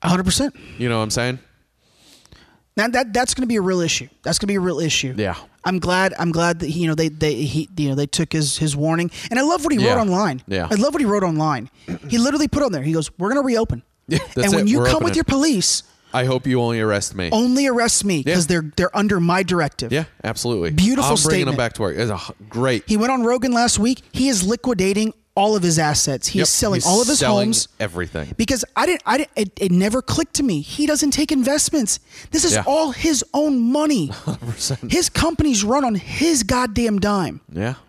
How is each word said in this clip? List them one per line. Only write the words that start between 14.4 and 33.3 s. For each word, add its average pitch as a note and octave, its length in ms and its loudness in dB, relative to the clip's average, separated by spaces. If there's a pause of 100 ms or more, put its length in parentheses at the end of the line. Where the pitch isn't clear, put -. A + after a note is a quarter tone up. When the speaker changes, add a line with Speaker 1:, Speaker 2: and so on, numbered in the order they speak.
Speaker 1:
And - 80 4
when G3+ 120 4
Speaker 2:
it. G#3+ 40 4
Speaker 1:
you - 80 4
Speaker 2:
We're B2 60 2
Speaker 1:
come - 180 2
with - 80 2
Speaker 2:
opening. - 60 0
Speaker 1:
your E4 80 2
police, C4+ 580 2 (300)
Speaker 2:
I B2+ 120 2
hope C3 220 0
you B2+ 140 2
only A#2 180 0
arrest G#2 340 0
me." F#2 200 -4
Speaker 1:
only B3 340 2
arrest A#3 380 0
me E3+ 180 0
'cause E3 220 2
Speaker 2:
Yeah. - 20 -8
Speaker 1:
they're, D#3+ 300 -2
they're F#3 200 0
under G#3 220 2
my F3 240 2
directive. D#3+ 480 -2
Speaker 2:
Yeah, D#3 140 0 (180)
absolutely. A2 480 -2
Speaker 1:
Beautiful F#3 400 2
Speaker 2:
I'm - 40 2
bringing - 140 0
Speaker 1:
statement. - 180 2
Speaker 2:
them B2+ 100 -2
back A#2 160 -2
to - 80 -6
work. E2+ 160 -2
It's A2+ 120 0
a G#2 60 -2
h-, G2+ 340 -14
great. A#2 380 0
Speaker 1:
He G#3+ 80 2
went A3+ 160 2
on B3+ 120 0
Rogan B3 280 0
last A#3+ 260 2
week. A#3 240 0 (120)
He C4 160 2
is G3+ 140 0
liquidating G#3 680 0 (220)
all G#3+ 200 2
of G3 80 2
his E3+ 160 2
assets. D3 500 0
He - 100 -2
Speaker 2:
Yep. - 40 2
Speaker 1:
is - 60 2
selling G3+ 280 0
Speaker 2:
He's - 100 -2
Speaker 1:
all G3 160 4
of G#3+ 40 0
his C#4 120 2
Speaker 2:
selling C3 300 2
Speaker 1:
homes. - 180 -2 (120)
Speaker 2:
everything. F2 560 -6
Speaker 1:
Because A#3 300 -2 (100)
I C#4 120 0
didn't, F4 180 -2
I A#3 140 0
didn't, D4+ 180 -4
it, G#3 200 -2
it G3 140 0
never G#3 300 2
clicked - 360 -4
to D4 60 0
me. F#3+ 180 0
He - 260 -4
doesn't D4 240 0
take C#4+ 200 0
investments. C#4+ 680 0 (320)
This D#4 120 0
is E4+ 100 2
Speaker 2:
Yeah. C#3+ 120 0
Speaker 1:
all D4+ 260 2
his D#4 320 0 (120)